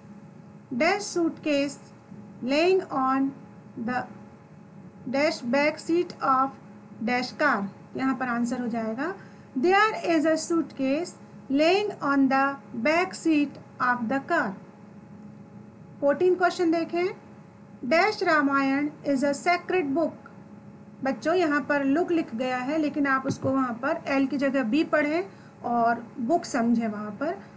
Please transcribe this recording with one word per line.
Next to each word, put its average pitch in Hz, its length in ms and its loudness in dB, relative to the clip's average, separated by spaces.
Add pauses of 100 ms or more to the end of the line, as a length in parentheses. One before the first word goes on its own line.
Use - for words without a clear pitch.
(760)
dash 370 240 2
suitcase 302 760 -2 (680)
laying 330 380 2 (200)
on 269 300 2 (540)
the 247 200 -4 (1040)
dash 302 300 0 (140)
back 294 260 2
seat 349 420 0
of 269 300 2 (520)
dash 247 300 -2
car, 262 280 2 (360)
यहाँ 262 220 0
पर 254 100 -2
आंसर 240 320 -2
हो 247 60 -4
जाएगा 226 460 -4 (440)
there 392 360 4 (220)
is 302 100 4
a 320 120 4
suitcase 311 760 -2 (360)
laying 359 420 4 (100)
on 277 280 4
the 269 140 4 (420)
back 349 300 2
seat 294 420 2 (220)
of 247 300 0
the 269 100 0 (100)
car। 277 220 0 (1500)
फोर्टीन 294 340 4
क्वेश्चन 349 360 2
देखें, 339 360 0 (840)
dash 381 340 2
रामायण 277 680 2 (160)
is 285 180 2
a 285 100 2
sacred 349 600 0
book। 311 180 0 (920)
बच्चों, 269 320 0
यहाँ 302 240 2 (100)
पर 285 160 2
लुक 302 260 2
लिख 320 240 0
गया 254 220 -2
है, 262 200 -2
लेकिन 294 300 0
आप 269 200 2
उसको 269 240 -2
वहाँ 262 220 0 (100)
पर 320 240 -2
L 269 200 2
की 294 100 -2
जगह 269 260 2
B 277 220 2
पढ़ें 302 380 0 (420)
और 233 380 2 (160)
book 311 260 0
समझें, 233 420 2
वहाँ 208 320 -6
पर 339 180 -2 (200)